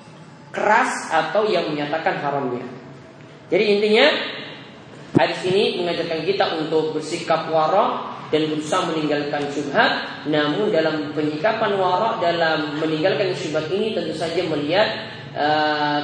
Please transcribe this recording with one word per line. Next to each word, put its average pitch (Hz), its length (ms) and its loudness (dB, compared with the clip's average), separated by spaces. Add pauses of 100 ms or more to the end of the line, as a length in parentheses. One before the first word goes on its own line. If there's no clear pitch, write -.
(520)
keras 240 560 2
atau 165 400 2
yang 165 240 2
menyatakan 147 480 -2
haramnya. 127 460 -2 (800)
Jadi 190 160 2 (160)
intinya 220 260 6 (1080)
hadis 170 320 4
ini 196 320 2
mengajarkan 170 460 -2
kita 196 180 2 (160)
untuk 156 320 0
bersikap 156 560 -2
wara' - 640 2 (160)
dan 156 240 2
berusaha 170 400 -2
meninggalkan 147 560 -2
syubhat. 151 800 0
Namun 151 400 2
dalam 156 480 0
penyikapan 196 640 0
wara', 202 400 2
dalam 160 560 0
meninggalkan 160 560 0
syubhat 156 400 -4
ini 208 240 -2
tentu 165 160 -4
saja 170 340 -2
melihat, 156 400 0 (460)
eh, 151 720 0